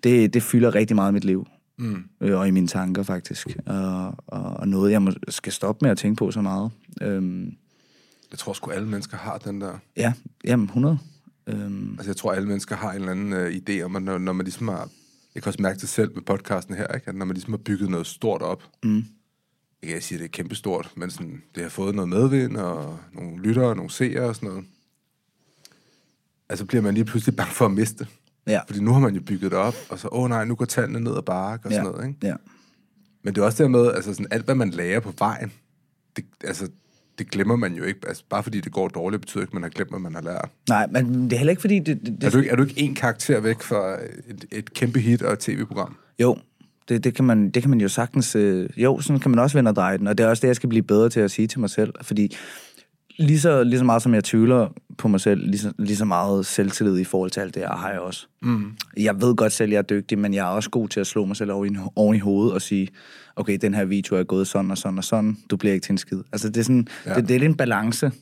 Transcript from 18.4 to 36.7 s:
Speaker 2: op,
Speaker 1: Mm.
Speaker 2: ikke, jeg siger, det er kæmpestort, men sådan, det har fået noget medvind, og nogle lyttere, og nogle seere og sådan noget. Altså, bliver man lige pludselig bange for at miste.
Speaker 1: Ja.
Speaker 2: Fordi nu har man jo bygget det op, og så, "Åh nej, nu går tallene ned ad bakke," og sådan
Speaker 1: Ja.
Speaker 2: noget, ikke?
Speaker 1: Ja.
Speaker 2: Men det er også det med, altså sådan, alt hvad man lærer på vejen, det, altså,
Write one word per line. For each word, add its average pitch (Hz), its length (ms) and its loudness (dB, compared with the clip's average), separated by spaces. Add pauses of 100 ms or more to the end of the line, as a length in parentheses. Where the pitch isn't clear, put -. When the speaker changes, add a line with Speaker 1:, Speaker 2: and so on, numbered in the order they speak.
Speaker 2:
op, 90 200 -6 (200)
Speaker 1:
Mm. 107 220 0 (760)
Speaker 2:
ikke, 80 120 -8
jeg 85 80 -8
siger, - 160 -8
det 82 60 -8
er 80 40 -12
kæmpestort, 92 680 -8
men 87 140 -10
sådan, 85 320 -14 (120)
det 85 80 -8
har 82 80 -10
fået 98 240 -4
noget 95 140 -4
medvind, 123 480 2
og 82 420 -8 (140)
nogle 87 300 -12
lyttere, 113 240 2
og 113 100 0
nogle 90 140 -8
seere 127 320 -4
og 117 140 -4
sådan 107 120 -10
noget. 95 160 -10 (1800)
Altså, 101 160 -8
bliver 113 180 0
man 101 120 0
lige 110 100 2
pludselig 110 320 -2
bange - 160 -4
for - 120 2
at 107 80 4
miste. 110 340 -2 (400)
Speaker 1:
Ja. 107 220 2
Speaker 2:
Fordi 104 120 -6
nu 110 120 4
har 135 80 8
man 110 140 4
jo 92 60 -2
bygget 95 300 -4
det 92 80 0
op, 113 160 0 (140)
og 95 100 -10
så, 110 140 -10
"Åh 123 160 0
nej, 113 160 0
nu 117 100 -2
går 123 100 -2
tallene 117 360 -2
ned 117 160 -4
ad 101 60 -6
bakke," 98 460 -6
og 107 40 -2
sådan 98 140 0
Speaker 1:
Ja. 92 60 -6
Speaker 2:
noget, 123 160 -8
ikke? 143 180 -10
Speaker 1:
Ja. 87 80 -2 (880)
Speaker 2:
Men 101 100 -4
det 101 60 0
er 101 40 4
også 110 180 2
det 139 80 6
med, 120 240 6
altså 92 200 -6
sådan, 98 160 -6
alt 113 140 -4
hvad 135 100 0
man 117 160 0
lærer 87 300 -2
på 104 180 -10
vejen, 107 340 -2 (640)
det, - 80 -10 (200)
altså, 185 240 -8 (500)